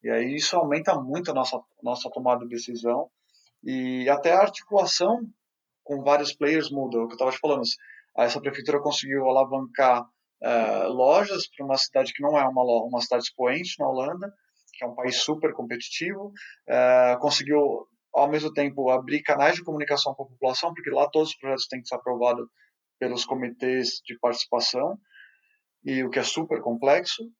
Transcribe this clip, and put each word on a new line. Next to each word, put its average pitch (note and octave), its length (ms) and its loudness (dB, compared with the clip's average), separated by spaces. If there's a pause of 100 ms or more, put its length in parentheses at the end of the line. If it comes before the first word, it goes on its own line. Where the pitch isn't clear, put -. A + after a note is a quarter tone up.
E A2+ 60 -4
aí B2 260 0
isso D3+ 200 0
aumenta D#3+ 380 2
muito D3 380 -4
a - 20 -2
nossa, B2+ 260 -2 (220)
nossa A#2+ 280 -4
tomada B2 340 0
de A#2 60 -10
decisão A#2 600 -4 (540)
e B2+ 440 -2
até C#3+ 240 4
a F#3 80 6
articulação G3+ 800 2 (600)
com C#3 220 -6
vários C#3+ 280 2
players D3 380 0
muda. C3 280 -4
O A#2 100 -2
que A#2 60 -12
eu A#2 40 -18
tava C3 140 0
te - 60 -8
falando, C#3+ 240 0 (540)
essa A#2+ 240 2
prefeitura C#3 400 -2
conseguiu C#3 480 -2
alavancar, C3 760 2 (360)
eh, A2+ 460 2
lojas C3 640 4
pra - 160 -14
uma C3+ 120 0
cidade C3+ 360 0
que C#3+ 100 -10
não D3 160 2
é C3+ 80 2
uma B2+ 160 0
lo-, A#2 240 2
uma A#2+ 140 -2
cidade A#2+ 240 -2
expoente C#3 560 -2
na C#3 80 0
Holanda, D#3+ 440 -4 (400)
que - 120 -12
é - 20 -6
um A#2+ 80 -8
país B2+ 220 -4
super D3+ 360 0
competitivo, B2+ 800 -8 (360)
eh, B2+ 520 6
conseguiu, C#3+ 680 2 (260)
ao C#3+ 160 4
mesmo D3+ 220 -2
tempo, C#3 380 -2
abrir B2+ 320 0
canais D3 340 4
de F3 80 -10
comunicação D3 500 -2
com - 80 -12
a C3+ 60 -10
população, B2+ 440 -2
porque - 180 -10
lá C#3 200 2
todos D#3 200 2
os - 60 -8
projetos C3+ 300 -4
têm B2+ 160 -10
que - 60 -18
ser B2+ 80 -6
aprovados A#2+ 500 -2 (520)
pelos B2 260 -4
comitês B2+ 800 -4
de A#2+ 160 -14
participação, B2 760 -2 (880)
e C3 200 -2
o B2+ 60 -4
que C3+ 100 0
é - 20 -2
super - 380 -4
complexo C#3 640 0 (160)